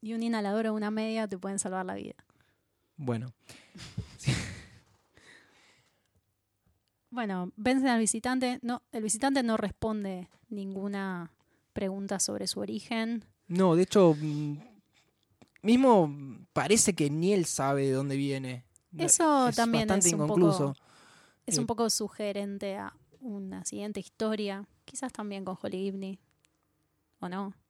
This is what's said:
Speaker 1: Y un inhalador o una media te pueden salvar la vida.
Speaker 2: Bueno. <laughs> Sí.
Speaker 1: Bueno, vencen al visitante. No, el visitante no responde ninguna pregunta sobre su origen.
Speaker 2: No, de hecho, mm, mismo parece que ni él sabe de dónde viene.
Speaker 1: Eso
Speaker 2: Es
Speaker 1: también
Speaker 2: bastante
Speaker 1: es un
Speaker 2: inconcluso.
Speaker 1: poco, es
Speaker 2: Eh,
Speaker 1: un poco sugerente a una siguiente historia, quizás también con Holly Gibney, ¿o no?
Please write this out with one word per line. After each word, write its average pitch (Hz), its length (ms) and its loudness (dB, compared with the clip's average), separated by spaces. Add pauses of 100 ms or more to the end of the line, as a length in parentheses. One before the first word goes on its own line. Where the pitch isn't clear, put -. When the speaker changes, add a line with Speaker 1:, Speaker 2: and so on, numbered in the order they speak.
Speaker 1:
Y 220 140 -8
un 226 100 -2
inhalador 220 420 0
o 220 80 0
una 214 160 -2
media 220 380 -2
te 190 100 -6
pueden 196 220 -4
salvar 185 260 -4
la 190 80 -6
vida. - 200 -10 (840)
Speaker 2:
Bueno. 123 360 -4 (420)
<laughs> - 440 -12
Sí. - 140 0 (2750)
Speaker 1:
Bueno, 196 460 -4
vencen 262 320 2
al 240 120 4
visitante. 247 640 0
No, 240 200 -6 (100)
el 226 100 -6
visitante 262 400 0
no 226 140 2
responde 202 720 -4 (200)
ninguna 196 840 -6 (420)
pregunta 196 460 -4
sobre 202 280 -2
su 185 140 -4
origen. 220 640 -4 (240)
Speaker 2:
No, 180 280 6
de 175 60 6
hecho, 180 360 8
mm, 147 380 -2 (1040)
mismo 185 760 4 (140)
parece 190 420 4
que 147 160 2
ni 165 240 2
él 180 100 4
sabe 139 420 0
de 135 60 2
dónde 135 240 0
viene. 135 480 -4 (320)
Speaker 1:
Eso 277 520 4
Speaker 2:
Es 226 80 0
Speaker 1:
también 226 320 2
Speaker 2:
bastante 190 200 4
Speaker 1:
es 170 60 2
un 156 80 0
Speaker 2:
inconcluso. 147 520 4
Speaker 1:
poco, - 60 -20 (680)
es 190 120 -2
Speaker 2:
Eh, - 20 0
Speaker 1:
un 240 60 0
poco 226 240 0
sugerente 202 840 -4
a 196 180 -10 (260)
una 196 440 -10
siguiente 208 360 -8
historia, 208 680 -4 (180)
quizás - 280 -10
también 202 320 -8
con 185 160 -6
Holly 196 220 -6
Gibney, 190 360 -6 (1000)
¿o 180 80 -8
no? 196 260 -6 (160)